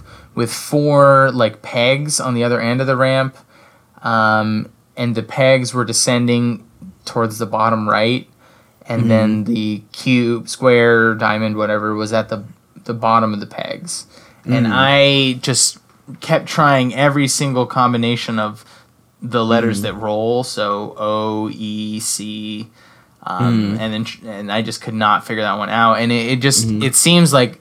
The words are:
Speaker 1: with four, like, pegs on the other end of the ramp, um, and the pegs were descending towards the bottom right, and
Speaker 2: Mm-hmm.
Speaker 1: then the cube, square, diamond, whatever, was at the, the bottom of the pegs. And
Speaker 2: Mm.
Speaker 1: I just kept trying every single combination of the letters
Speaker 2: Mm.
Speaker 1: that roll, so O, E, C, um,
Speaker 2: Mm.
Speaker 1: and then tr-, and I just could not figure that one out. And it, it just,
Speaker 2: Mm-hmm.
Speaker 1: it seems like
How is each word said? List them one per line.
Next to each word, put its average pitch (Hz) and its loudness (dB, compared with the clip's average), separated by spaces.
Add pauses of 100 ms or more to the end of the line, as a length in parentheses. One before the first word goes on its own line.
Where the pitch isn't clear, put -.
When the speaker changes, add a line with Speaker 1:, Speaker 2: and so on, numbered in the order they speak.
(340)
Speaker 1:
with 120 -4
four, 143 4
like, 123 0
pegs 135 0
on 127 -2
the 117 0
other 120 0
end 120 -2
of 131 -2
the 135 0
ramp, 131 0 (680)
um, 110 0 (280)
and 120 -2
the 110 -4
pegs 131 2
were 123 -2
descending 120 0 (400)
towards 113 -4
the 113 -4
bottom 110 0
right, 110 0 (600)
and 117 -2
Speaker 2:
Mm-hmm. 117 2
Speaker 1:
then 110 2
the 107 -4 (100)
cube, 120 0
square, 117 4
diamond, 110 -2
whatever, 107 -2
was 107 -4
at 110 0
the, 101 -8 (400)
the 117 -8
bottom 113 2
of 101 -6
the - -10
pegs. - -12 (380)
And 123 0
Speaker 2:
Mm. 110 0
Speaker 1:
I 135 4
just - 0 (420)
kept - 0
trying 135 2
every 139 2
single 127 -2
combination 120 0
of 107 -6 (580)
the 117 -2
letters 113 2
Speaker 2:
Mm. - -6
Speaker 1:
that 101 -4
roll, 110 -2
so 104 -4
O, 107 -2
E, 107 -8
C, 107 -8 (560)
um, 110 0
Speaker 2:
Mm. 110 -4
Speaker 1:
and 110 -6
then 113 -6
tr-, - -14
and 101 -10
I 110 -2
just 110 -8
could 113 -10
not 104 2
figure 110 -4
that 101 -2
one 101 -4
out. 113 4
And 117 0
it, 117 0
it 131 0
just, 131 2
Speaker 2:
Mm-hmm. 107 -2
Speaker 1:
it 127 -2
seems 170 4
like 127 2